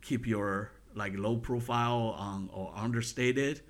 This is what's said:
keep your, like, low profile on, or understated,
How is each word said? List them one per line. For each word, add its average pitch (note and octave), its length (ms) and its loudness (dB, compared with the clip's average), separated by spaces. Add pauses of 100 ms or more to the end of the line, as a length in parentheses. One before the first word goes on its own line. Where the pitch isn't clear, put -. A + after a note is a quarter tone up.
keep A#2+ 240 -2
your, G2+ 460 2 (240)
like, G2+ 200 -4
low G#2+ 220 2
profile A#2+ 800 0
on, G2 340 -4
or F#2 240 -6
understated, B2 920 0